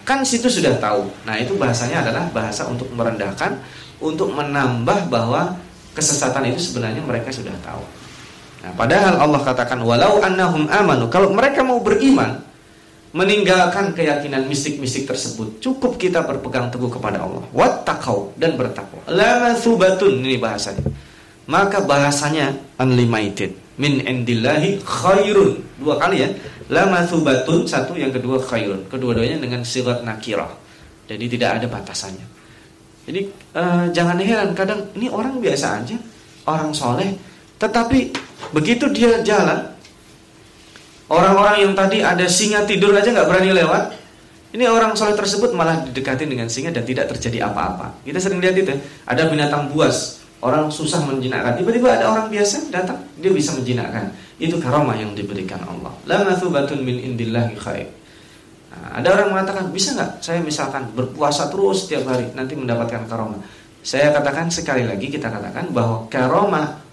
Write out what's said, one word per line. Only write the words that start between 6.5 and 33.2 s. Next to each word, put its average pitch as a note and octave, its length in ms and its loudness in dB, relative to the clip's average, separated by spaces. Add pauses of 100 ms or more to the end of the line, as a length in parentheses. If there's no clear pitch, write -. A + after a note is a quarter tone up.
itu - 80 -4
sebenarnya A2+ 400 -4
mereka B2+ 320 -6
sudah G2 320 -10
tahu. - 160 -10 (880)
Nah, F#2 80 -10
padahal F3 400 4
Allah D3 320 4
katakan, B2+ 320 0
"Walau A#2+ 400 4
annahum F3+ 480 2
amanu," D3+ 400 4
kalau F#3 240 4
mereka C4 320 4
mau B3+ 160 2
beriman, G3 560 4 (800)
meninggalkan F#3 800 4
keyakinan C#3+ 560 0
mistik-mistik C3+ 560 -4
tersebut. - 560 -6
Cukup B3+ 400 -2
kita F3+ 240 0
berpegang B2 480 -4
teguh B2 160 -2
kepada G#2 320 -4
Allah. F2+ 320 -8
Wattaqau, B2+ 840 0
dan D3 220 0
bertakwa. - 480 -6
La A3 320 4
mathubatun, F#3+ 880 4
ini B2+ 160 0
bahasanya. G#2 400 -4 (640)
Maka G3 400 2
bahasanya C#3+ 720 2 (240)
unlimited. A2+ 720 2 (240)
Min C#3 240 0
indillahi C3 800 0
khairun. G3+ 800 4 (160)
Dua D3 240 0
kali E3+ 240 2
ya. - 40 -2 (440)
La F#3 160 4
mathubatun, E3 800 2
satu, C3+ 240 -2
yang C#3 160 -2
kedua B2+ 320 0
khairun. G2 480 -4
Kedua-duanya B2 480 0
dengan B2 240 -4
sigat A#2+ 400 -2
nakirah. A2 480 -6 (560)
Jadi G#2+ 200 -8 (120)
tidak A2+ 240 0
ada B2 80 -4
batasannya. G2 560 -10 (800)
Jadi, F3 260 -6